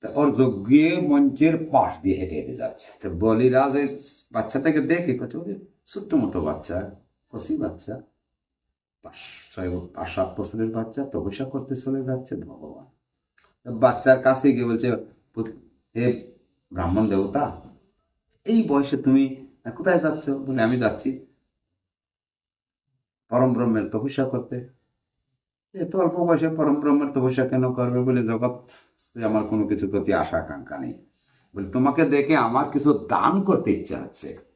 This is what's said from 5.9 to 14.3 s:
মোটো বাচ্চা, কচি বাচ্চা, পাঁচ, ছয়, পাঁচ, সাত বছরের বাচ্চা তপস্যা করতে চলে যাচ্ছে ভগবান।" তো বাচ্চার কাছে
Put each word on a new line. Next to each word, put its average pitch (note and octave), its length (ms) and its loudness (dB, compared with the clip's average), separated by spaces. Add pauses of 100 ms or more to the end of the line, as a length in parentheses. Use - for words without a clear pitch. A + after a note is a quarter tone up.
মোটো G#2 260 2
বাচ্চা, - 360 -6 (560)
কচি A2+ 240 -8
বাচ্চা, C3 380 -8 (1080)
পাঁচ, - 140 -20 (320)
ছয়, F#2 180 -8 (260)
পাঁচ, E2 200 -8
সাত F#2+ 220 -2
বছরের A2 400 -4
বাচ্চা A2+ 240 -6 (120)
তপস্যা G2 400 -6
করতে C3+ 240 -6
চলে C3+ 320 -4
যাচ্ছে B2+ 240 -6 (160)
ভগবান।" - 380 -18 (800)
তো - 20 -12 (140)
বাচ্চার C3 440 2
কাছে C3 260 2